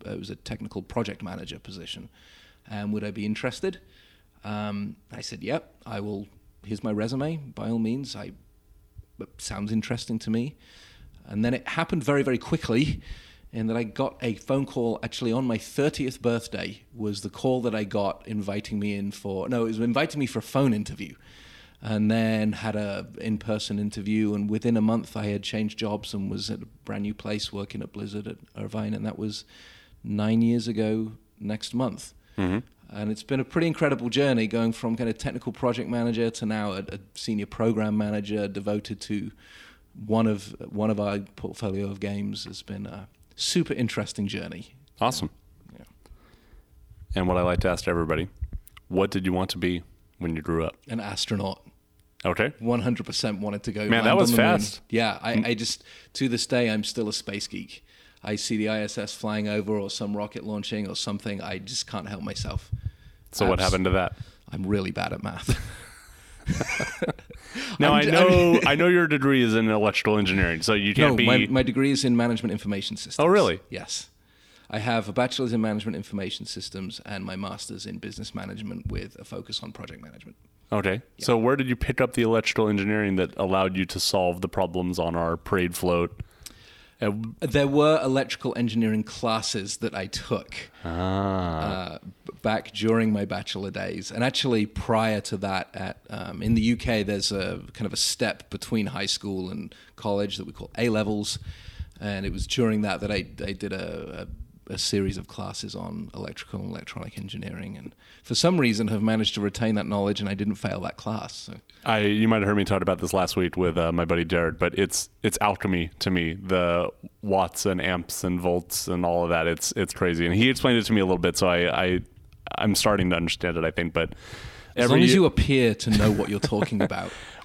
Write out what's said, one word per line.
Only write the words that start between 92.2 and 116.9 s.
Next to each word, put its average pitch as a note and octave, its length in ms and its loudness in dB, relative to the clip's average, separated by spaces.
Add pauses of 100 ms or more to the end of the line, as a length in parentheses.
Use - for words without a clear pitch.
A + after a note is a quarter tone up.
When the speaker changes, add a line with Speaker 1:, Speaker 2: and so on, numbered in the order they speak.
Speaker 1:
back A2 300 -2
during A2 400 2
my G2+ 140 2
bachelor G2 460 -6
days. F#2+ 400 -6
And A2 120 -2
actually B2 440 2
prior A2 540 2
to - 160 -6
that, F#2+ 360 -4
at, F#2+ 240 -8 (120)
um, F2 320 -10
in A2 120 4
the A2+ 80 6
U A#2 160 4
K, A2 260 0
there's G2+ 300 -2
a F#2 280 -2 (120)
kind G#2 140 -6
of - 40 -6
a - 60 -6
step - 520 -2
between G#2+ 380 -2
high G2 200 -4
school F#2+ 420 -4
and - 260 -10 (220)
college G2+ 400 0
that G2 80 -10
we E2+ 80 -14
call - 240 -14
A-levels. G#2+ 600 0 (600)
And G2+ 260 -4
it F#2 60 -2
was F2+ 160 -4
during A2 360 2
that F#2 180 0
that G#2 100 -2
I, F#2+ 140 0 (200)
I G2 80 -4
did F#2+ 200 -6
a, E2+ 540 -8 (420)
a, F#2+ 40 -8
a F#2+ 40 -4
series F#2+ 400 0
of F2+ 100 -10
classes F#2+ 480 -10
on E2+ 380 -8
electrical - 480 -10
and F#2+ 80 -8
electronic - 480 -12
engineering. F#2 600 -10
And - 160 -16 (300)
for A#2 120 -4
some F3 240 4
reason A2+ 280 4
have G#2 140 0
managed A2 340 2
to G#2 60 -2
retain G#2+ 340 0
that G#2 100 0
knowledge, G2+ 360 0
and G2+ 80 -2
I G2 40 -2
didn't G2 220 0
fail F#2+ 260 -4
that - 160 -6
class. - 380 -8
So. - 180 -14 (300)
Speaker 2:
I, A2+ 160 4
you G#2 300 4
might A2+ 80 6
have G2+ 100 2
heard G#2 100 4
me G2+ 60 4
talk F#2+ 180 2
about F2+ 180 2
this F2 140 -2
last F#2 220 2
week F2+ 220 2
with, F2 200 2
uh, E2 140 2
my E2+ 140 2
buddy E2+ 180 2
Jared, E2+ 360 2
but F2 200 2
it's, - 300 0 (140)
it's G#2+ 180 0
alchemy F2+ 480 2 (100)
to G2+ 100 0
me, E2+ 320 2
the F2 480 2 (320)